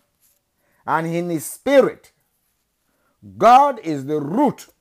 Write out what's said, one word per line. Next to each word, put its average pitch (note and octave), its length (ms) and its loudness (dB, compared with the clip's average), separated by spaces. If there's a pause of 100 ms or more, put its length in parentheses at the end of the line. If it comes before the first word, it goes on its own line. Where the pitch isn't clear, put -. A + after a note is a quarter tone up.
(840)
and D#3 220 -4
in E3+ 240 -6
his D#3 140 -6
spirit. - 640 -2 (1300)
God B3 400 4
is D3 280 -8
the D3+ 140 -4
root A3 460 -4 (140)